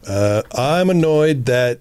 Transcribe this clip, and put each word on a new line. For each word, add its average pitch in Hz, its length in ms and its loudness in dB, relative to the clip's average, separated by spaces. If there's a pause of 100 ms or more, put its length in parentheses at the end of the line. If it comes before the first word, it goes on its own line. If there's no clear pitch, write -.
Uh, 104 360 -2 (120)
I'm 160 360 0
annoyed 156 560 2
that 123 340 0